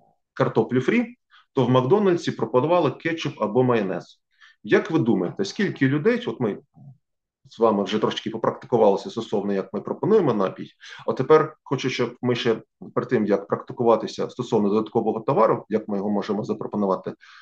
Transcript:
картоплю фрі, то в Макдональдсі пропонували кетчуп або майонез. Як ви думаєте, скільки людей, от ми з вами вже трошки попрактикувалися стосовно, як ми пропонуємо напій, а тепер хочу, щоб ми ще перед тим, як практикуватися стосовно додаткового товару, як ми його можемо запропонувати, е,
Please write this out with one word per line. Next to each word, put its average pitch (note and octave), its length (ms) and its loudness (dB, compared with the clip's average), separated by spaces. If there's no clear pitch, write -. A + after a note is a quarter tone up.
картоплю - 480 0
фрі, A#3 340 0
то B2+ 120 2
в A#2 40 2
Макдональдсі E3 640 2
пропонували C#3 600 2
кетчуп D#3+ 500 -6
або G#2+ 220 2
майонез. G#2 580 -2
Як E3+ 280 0
ви D#3+ 80 2
думаєте, G2+ 460 0
скільки - 420 -2
людей, G#3 400 0
от E3 120 -6
ми B2 180 -2
з - 100 -18
вами G#2+ 240 4
вже G2+ 160 -2
трошки G#2+ 300 -2
попрактикувалися A2 800 0
стосовно, G2+ 440 -4
як F#2+ 200 -4
ми G#2 80 -6
пропонуємо E3 520 2
напій, G2 360 -4
а A2 60 0
тепер D3 500 4
хочу, C3+ 260 -4
щоб B2 320 -4
ми B2 140 0
ще A2 260 -2
перед - 140 -4
тим, A2 160 2
як G2 220 0
практикуватися A2 800 0
стосовно G#2+ 400 0
додаткового A2 500 0
товару, D3+ 500 2
як G#2+ 180 -2
ми G2+ 100 -4
його G2+ 120 -4
можемо G2+ 340 -2
запропонувати, G2+ 680 -4
е, - 40 -14